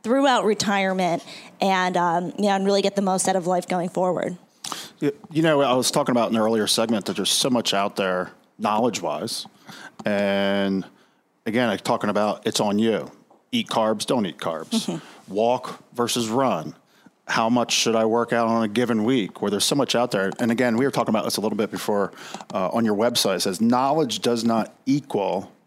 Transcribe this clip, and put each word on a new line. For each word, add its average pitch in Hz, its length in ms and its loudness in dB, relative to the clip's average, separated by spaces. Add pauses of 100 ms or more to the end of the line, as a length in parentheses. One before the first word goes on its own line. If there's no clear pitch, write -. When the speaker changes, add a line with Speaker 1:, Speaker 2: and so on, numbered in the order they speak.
Speaker 1:
throughout 247 420 4
retirement 190 800 0 (360)
and, 185 360 2
um, 175 300 2 (120)
you 202 60 0
know, 196 100 4
and 196 100 0
really 196 180 2
get 196 120 0
the 202 80 0
most 185 260 0
out 185 60 2
of 180 120 -2
life 180 200 0
going 180 220 -2
forward. 180 480 -2 (640)
Speaker 2:
You, 143 120 0 (200)
you 156 100 0
know, 151 200 4
I 123 100 2
was 127 180 2
talking 143 220 0
about 113 180 2
in 113 60 0
an 110 60 2
earlier 110 240 2
segment 113 400 0
that 95 100 -4
there's 95 140 -2
so - 200 0
much 120 240 0
out 101 220 -2
there 92 340 -2 (280)
knowledge-wise. 107 880 -2 (580)
And 98 800 0 (600)
again, 117 260 0
I'm 95 80 -2
talking 107 320 -2
about 104 360 -2
it's 110 140 -2
on 104 180 0
you. 107 320 0 (400)
Eat 117 160 -2
carbs, 110 400 0
don't 120 200 0
eat 80 120 -8
carbs. 82 480 -4
Speaker 1:
Mm-hmm. - 480 -10
Speaker 2:
Walk 120 480 0 (120)
versus 117 340 -2
run. 107 460 -2 (520)
How 113 220 0
much 120 240 2
should 113 240 2
I 113 80 4
work 113 280 2
out 117 160 2
on 113 140 2
a 110 60 0
given 110 360 0
week? 117 360 0
Where 101 100 0
there's 101 140 0
so 156 100 0
much 131 220 2
out 120 140 2
there. 98 280 0
And 117 140 0
again, 113 240 2
we 131 80 2
were 135 60 2
talking 117 200 -2
about 107 140 2
this 117 120 -2
a 104 40 -2
little 104 160 -2
bit 104 140 -2
before, 101 420 -2 (400)
uh, 95 160 -2
on 117 160 0
your 107 120 2
website. 110 400 0
It 90 40 -4
says, - 200 -4
"Knowledge 123 600 2
does 120 240 0
not 113 300 0 (100)
equal 98 680 -2 (140)